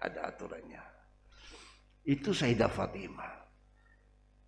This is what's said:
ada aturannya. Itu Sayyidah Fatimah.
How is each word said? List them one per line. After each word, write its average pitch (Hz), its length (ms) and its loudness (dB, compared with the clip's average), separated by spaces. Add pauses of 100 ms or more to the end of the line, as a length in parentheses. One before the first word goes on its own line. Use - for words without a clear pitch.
ada 82 320 -4
aturannya. - 500 -12 (1300)
Itu 143 240 4
Sayyidah 117 400 6
Fatimah. - 640 -4 (1120)